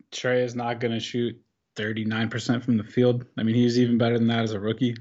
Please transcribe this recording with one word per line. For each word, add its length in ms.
Trey 320
is 120
not 240
gonna 220
shoot 360
thirty-nine 540
percent 340
from 140
the 80
field. 400
I 60
mean, 120
he's 220
even 200
better 200
than 100
that 160
as 100
a 80
rookie. 400